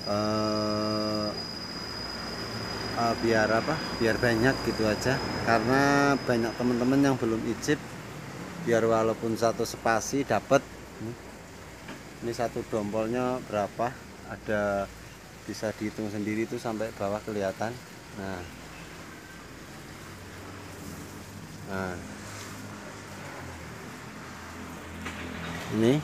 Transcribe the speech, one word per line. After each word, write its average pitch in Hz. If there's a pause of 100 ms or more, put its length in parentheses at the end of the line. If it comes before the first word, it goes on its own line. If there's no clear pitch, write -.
Eh, 107 (1700)
eh, 117 (100)
biar 110
apa? 113 (160)
Biar 110
banyak 120
gitu 110
aja. 110 (320)
Karena 139 (160)
banyak 117
teman-teman 123
yang 135
belum 113 (160)
icip, 147 (880)
biar 113
walaupun 113
satu 113
spasi 117
dapat. 120 (1600)
Ini 117
satu 117
dompolinya 113
berapa? 104 (320)
Ada, 101 (560)
bisa 107
dihitung 107
sendiri 107
itu 117
sampai 113
bawah 104
kelihatan. 104 (480)
Nah. 95 (3250)
Nah. 95 (3750)
Ini. 117 (100)